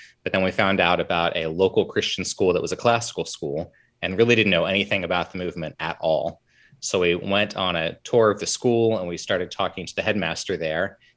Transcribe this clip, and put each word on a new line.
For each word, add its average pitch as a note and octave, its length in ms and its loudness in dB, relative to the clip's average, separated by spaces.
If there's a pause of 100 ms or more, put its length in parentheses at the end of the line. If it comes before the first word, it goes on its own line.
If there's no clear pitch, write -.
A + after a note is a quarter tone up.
(240)
but - 100 -4
then F#2+ 100 2
we F#2 80 2
found G2 280 2
out F2 200 4
about E2+ 360 0
a D#2+ 120 -2
local F#2 380 2
Christian - 400 -4
school F#2 280 2
that F2 80 0
was - 100 -4
a F#2 60 -4
classical A#2 480 0
school - 460 -8 (300)
and F#2 160 -2
really A#2 180 4
didn't A2 160 4
know E2 140 4
anything G2 380 0
about F2 280 -2
the G2 80 -10
movement E2 400 -6
at E2 200 -6
all. D#2+ 420 -2 (380)
So - 200 -2
we F2 160 4
went G2 400 -2
on F#2 200 -2
a E2 280 -2
tour A2+ 280 4
of G2+ 80 -4
the - 80 -6
school A#2 520 2
and F2+ 80 -6
we F2 100 -6
started F2+ 340 -4
talking F#2 340 -4
to - 100 -14
the - 60 0
headmaster F#2 560 -2
there. D#2+ 400 -2 (200)